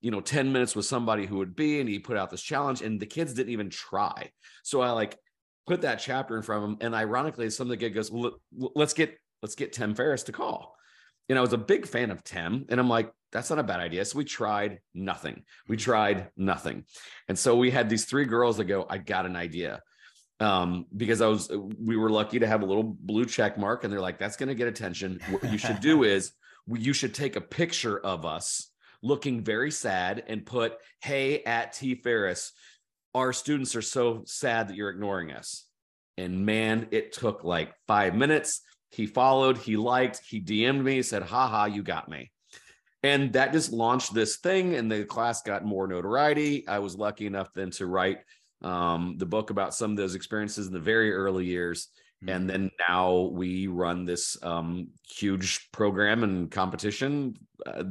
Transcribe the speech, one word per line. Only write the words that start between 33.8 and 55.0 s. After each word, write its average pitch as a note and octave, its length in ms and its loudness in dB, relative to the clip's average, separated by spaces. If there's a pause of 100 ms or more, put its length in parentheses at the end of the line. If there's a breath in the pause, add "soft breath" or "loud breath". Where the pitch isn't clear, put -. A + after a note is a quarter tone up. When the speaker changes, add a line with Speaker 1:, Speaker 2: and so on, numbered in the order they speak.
Speaker 1:
so A#2 440 0
sad A2+ 420 0
that G2 80 -10
you're G2+ 140 -4
ignoring F#2+ 400 -4
us.'" - 360 -14 (500)
And F#2 280 -2
man, A2 460 2
it - 220 0
took, - 320 -2
like, E2 280 0 (140)
five G2+ 300 4
minutes. C#3+ 440 2 (300 soft breath)
He A2 160 -4
followed, C3 500 6
he A2 200 -2
liked, A#2+ 520 2
he A2 120 -6
D G#2 260 2
M'd C3+ 180 2
me, C3 180 2
said, G#2+ 200 -2
"Ha A2+ 240 2
ha, A2 200 2
you G#2 180 -4
got E2+ 240 -6
me." D2 240 -12 (720 loud breath)
And C#3 300 4
that C3+ 180 6
just D#3 200 0
launched A2+ 420 2
this A2 240 2
thing. F3+ 360 2
And A#2 160 0
the G#2 140 0
class A#2 380 -2
got G2+ 220 -4
more G2 220 0
notoriety. C#3 800 2
I G2+ 140 -2
was F#2+ 160 -6
lucky G#2 300 -2
enough G2 280 -4
then F#2 180 -6
to F#2+ 140 -6
write, F#2 320 2 (440 soft breath)
um, F2 540 0
the F#2 100 -4
book G#2 240 -2
about G2 240 -2
some G#2+ 180 -2
of G#2 40 -2
those F#2+ 200 -2
experiences G#2 500 -6
in F#2 60 -8
the F2+ 80 -6
very A2 320 4
early F#2+ 340 0
years. F2 440 -2 (340 soft breath)
Speaker 2:
Mm-hmm. F#2 100 -8
Speaker 1:
And F#2 160 0
then F#2+ 200 -2 (180)
now F#2 440 4
we F#2 360 -4
run F2+ 360 -2
this, F2 380 -4
um, E2+ 460 -4 (200)